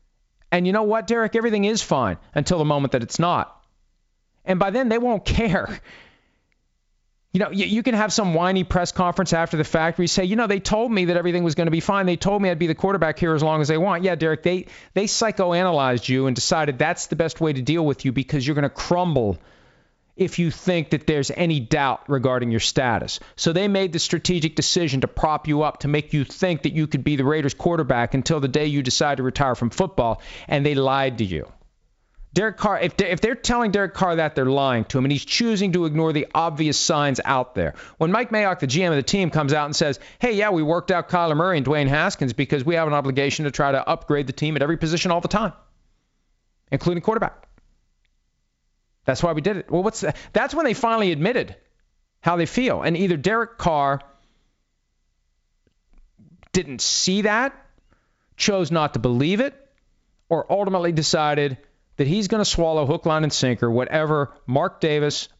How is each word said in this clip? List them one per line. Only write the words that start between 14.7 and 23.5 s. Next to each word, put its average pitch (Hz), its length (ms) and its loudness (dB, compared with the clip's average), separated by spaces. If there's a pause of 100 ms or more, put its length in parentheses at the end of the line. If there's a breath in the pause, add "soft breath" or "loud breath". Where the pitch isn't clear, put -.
they 202 120 0
psychoanalyzed 175 1040 0
you 131 200 2
and 127 80 0
decided 147 440 0
that's 160 280 -2
the 160 100 -4
best 160 240 -2
way 156 100 2
to 131 100 -2
deal 156 240 0
with 139 200 -2
you 131 80 0
because 131 340 -2
you're 151 80 0
gonna 143 140 0
crumble 147 680 0 (800 soft breath)
if 180 240 -2
you 170 100 2
think 170 420 -2
that 151 140 0
there's 147 240 0
any 165 300 0
doubt 135 500 0
regarding 127 400 0
your 113 120 2
status. - 580 0 (160 loud breath)
So - 160 0